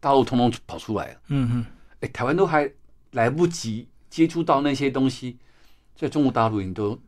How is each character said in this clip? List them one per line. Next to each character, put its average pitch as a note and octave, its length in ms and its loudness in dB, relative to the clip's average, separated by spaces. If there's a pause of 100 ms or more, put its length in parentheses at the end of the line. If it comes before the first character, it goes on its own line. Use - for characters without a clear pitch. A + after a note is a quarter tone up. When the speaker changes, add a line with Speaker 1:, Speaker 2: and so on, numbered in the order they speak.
Speaker 1:
大 C#3 100 0
陆 C3+ 140 6
通 B2+ 120 -2
通 B2 140 4 (160)
跑 E2+ 100 -12
出 G#2 200 -6
来 - 100 -6
了。 - 60 -18 (160)
Speaker 2:
嗯， C3+ 240 0
嗯。 A#2+ 120 -2 (360)
Speaker 1:
哎， C3 80 -8
台 - 160 -6
湾 C#3+ 100 0
都 F#3+ 100 4
还 D3+ 240 2 (420)
来 A#2 180 2
不 E3 180 2
及 A#2 400 -6 (220)
接 E3 180 2
触 E3 160 -4
到 D3+ 160 2
那 C#3+ 160 0
些 C3+ 160 0
东 C3+ 180 2
西， B2+ 280 -8 (580)
在 D3+ 140 -4
中 D3+ 140 0
国 C3 80 4
大 A2+ 180 2
陆 G#2+ 100 -2
已 F#2+ 60 -4
经 F#2 80 -6
都 G#2 340 -4